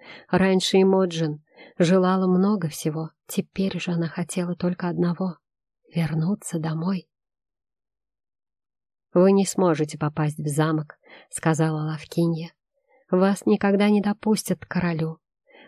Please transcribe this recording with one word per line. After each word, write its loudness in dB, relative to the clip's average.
Раньше 2
Эмоджин 2
желала 4
много 2
всего, -6
теперь -4
же -6
она -2
хотела -6
только -4
одного — -2
вернуться -2
домой. -4
"Вы 6
не 4
сможете 0
попасть -4
в -6
замок", — -2
сказала 0
Лавкинья. -4
"Вас 2
никогда 2
не 4
допустят -2
к -20
королю. -2